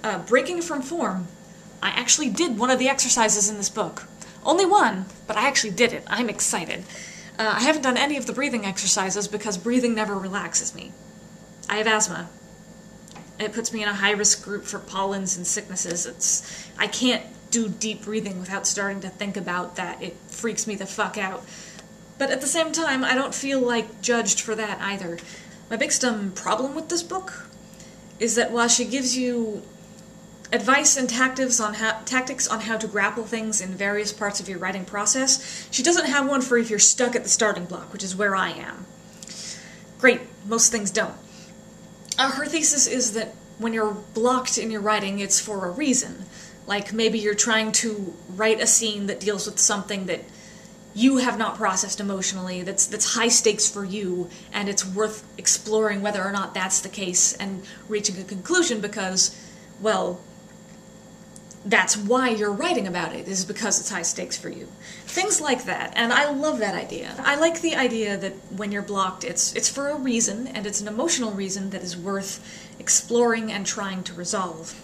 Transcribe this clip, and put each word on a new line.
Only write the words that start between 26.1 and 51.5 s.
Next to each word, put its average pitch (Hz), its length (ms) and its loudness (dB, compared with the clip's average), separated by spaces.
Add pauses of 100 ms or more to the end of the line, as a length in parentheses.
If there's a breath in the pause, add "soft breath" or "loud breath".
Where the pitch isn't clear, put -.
problem 254 420 -2
with 311 160 -8
this 339 140 0
book - 440 -8 (720 loud breath)
is 226 160 2
that 233 160 2
while 233 160 4
she 233 180 4
gives 247 320 0
you 240 460 0 (880)
advice 262 460 4
and 254 120 0
tactics 262 500 2
on 214 160 -2
how, 220 300 0
tactics 254 420 -2
on 214 140 -2
how 220 160 -2
to 220 100 -2
grapple 208 360 0
things 220 380 -2
in 185 140 -6
various 208 360 0
parts 202 280 -2
of 185 100 -8
your 180 100 -6
writing 185 260 -4
process. - 840 0
She 254 120 0
doesn't 349 220 6
have 277 220 4
one 277 140 2
for 247 160 4
if 226 120 2
you're 208 100 0
stuck 247 360 6
at - 80 0
the 196 60 -6
starting 185 360 2
block, 175 280 -10
which 190 100 -8
is 185 120 -4
where 196 200 2
I 185 140 2
am. - 360 -10 (1120 loud breath)
Great, 240 240 6 (240)
most 226 260 4
things 208 200 -2
don't. 190 240 0 (1040 loud breath)
Uh, 269 140 4
her 269 140 -2
thesis 302 420 2
is 220 260 0
that 220 220 -4 (220)
when 226 160 -2
you're 214 200 0
blocked 247 640 0
in 220 140 -2
your 214 100 -4
writing, 202 380 0
it's 196 200 2
for 196 260 -4
a 180 60 -2
reason. 240 540 0 (420 loud breath)
Like, 202 260 -2
maybe 220 260 4
you're 208 160 2
trying 220 380 2
to 208 400 0 (160)
write 220 300 2
a 214 80 2
scene 208 400 2
that 196 120 -4
deals 196 260 -2
with - 140 -4
something 196 480 2
that 175 140 -4 (720 loud breath)
you 254 240 6
have 247 200 2
not 208 180 -2